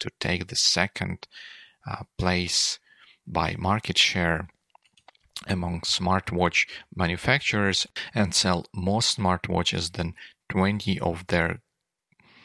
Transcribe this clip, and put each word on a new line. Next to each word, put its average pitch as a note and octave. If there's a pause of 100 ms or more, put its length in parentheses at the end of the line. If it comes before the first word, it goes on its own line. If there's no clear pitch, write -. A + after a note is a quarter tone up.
to -
take F2+
the -
second, - (600)
uh, G2 (160)
place F2+ (440)
by E2
market F#2
share E2+ (960)
among F2
smartwatch F2+ (280)
manufacturers G2 (280)
and G2
sell F2+
more G2
smartwatches F2
than E2+ (340)
twenty G2
of F2
their, E2+ (840)